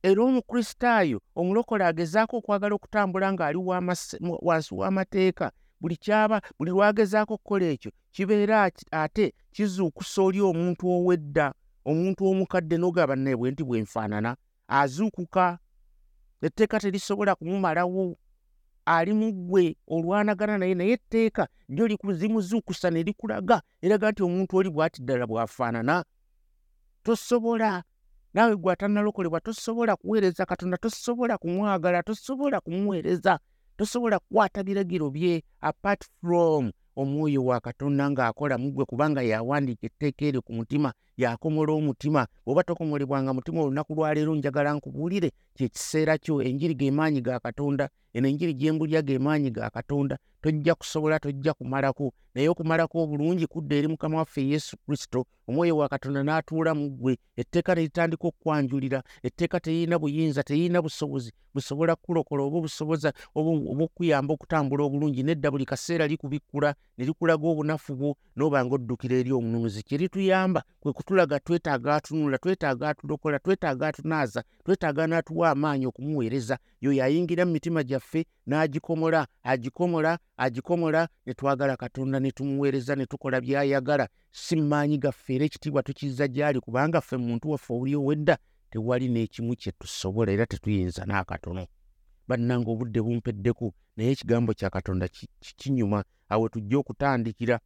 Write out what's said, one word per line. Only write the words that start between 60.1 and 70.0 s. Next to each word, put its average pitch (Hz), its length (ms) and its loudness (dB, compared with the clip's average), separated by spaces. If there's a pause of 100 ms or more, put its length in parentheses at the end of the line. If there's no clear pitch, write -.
teririna 170 400 2
busobozi 139 500 -6 (220)
busobola 151 420 0
kukulokola 151 460 -2
oba 143 160 -2
obusoboza 156 540 -2 (240)
obu-, 156 360 0
obw'okuyamba 151 600 0
okutambula 143 500 0
obulungi. 143 380 0
Nedda, 147 280 0
buli 135 140 -4
kaseera 160 420 -2
likubikkula, 143 680 -2 (240)
ne 123 60 -4
likulaga 160 440 2
obunafu 151 460 -2
bwo, 139 220 -2 (200)
n'oba 139 280 2
ng'oddukira 123 560 -2
eri 127 120 0
omununuzi. 117 500 -2
Kye 143 160 -4
lituyamba 185 640 2 (180)